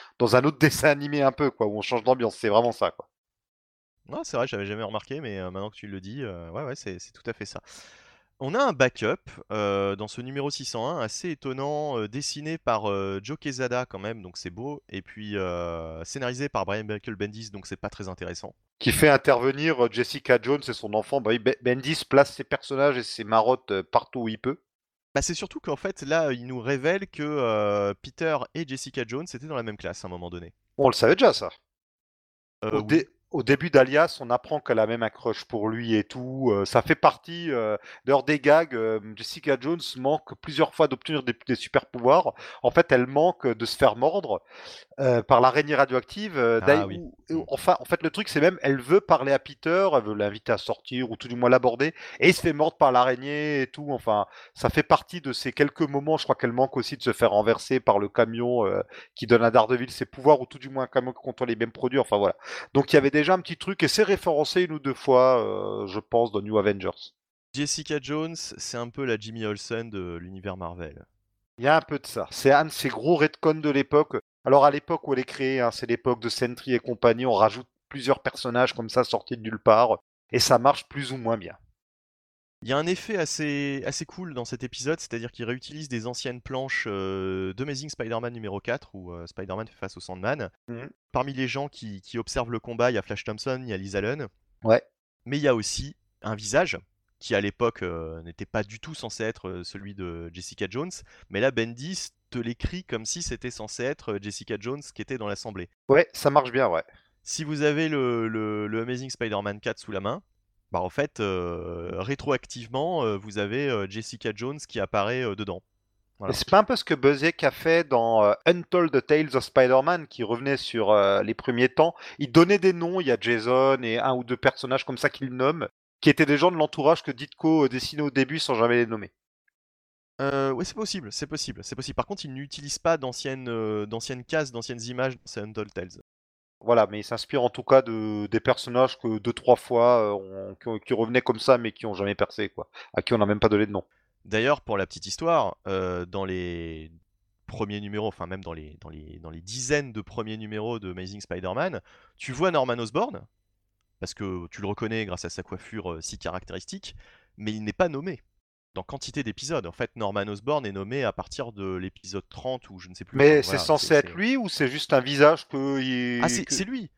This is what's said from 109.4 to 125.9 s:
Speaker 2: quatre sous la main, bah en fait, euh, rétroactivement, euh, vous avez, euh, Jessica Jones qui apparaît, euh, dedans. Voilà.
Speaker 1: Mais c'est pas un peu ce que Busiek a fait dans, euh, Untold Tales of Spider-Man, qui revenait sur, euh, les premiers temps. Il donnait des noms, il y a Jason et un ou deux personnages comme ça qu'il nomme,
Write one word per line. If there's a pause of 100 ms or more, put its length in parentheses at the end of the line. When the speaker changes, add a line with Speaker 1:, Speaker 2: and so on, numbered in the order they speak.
Speaker 2:
quatre
sous
la
main, (500)
bah
en
fait,
euh,
rétroactivement,
euh,
vous
avez,
euh,
Jessica
Jones
qui
apparaît,
euh,
dedans. (560)
Voilà.
Speaker 1:
Mais
c'est
pas
un
peu
ce
que
Busiek
a
fait
dans,
euh, (140)
Untold
Tales
of
Spider-Man,
qui
revenait
sur,
euh,
les
premiers
temps. (240)
Il
donnait
des
noms,
il
y
a
Jason
et
un
ou
deux
personnages
comme
ça
qu'il
nomme, (320)